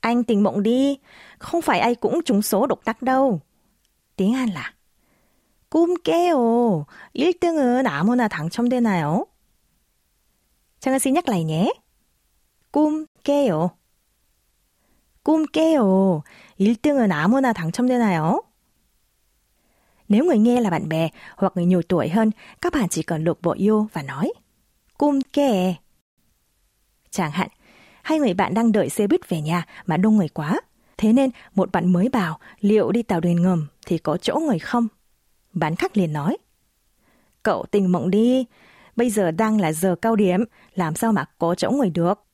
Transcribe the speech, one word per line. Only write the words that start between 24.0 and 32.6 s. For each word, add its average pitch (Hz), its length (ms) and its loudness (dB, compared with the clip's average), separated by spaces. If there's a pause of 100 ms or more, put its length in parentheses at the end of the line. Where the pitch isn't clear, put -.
nói, 139 300 -6 (680)
"Cung 285 220 2 (120)
kê." 190 420 2 (1400)
Chẳng 160 200 -4
hạn, 165 180 -4 (540)
hai 311 160 0
người 240 160 0
bạn 185 200 -2
đang 226 180 2
đợi 190 160 2
xe 208 180 -2
buýt 320 220 0
về 165 120 -4
nhà 156 260 -4 (200)
mà 160 100 -2
đông 214 200 2
người 185 120 0
quá. 160 320 -4 (360)
Thế 220 160 2
nên 269 180 4 (240)
một 190 180 -2
bạn 180 200 0
mới 185 160 2
bảo 180 300 -2 (220)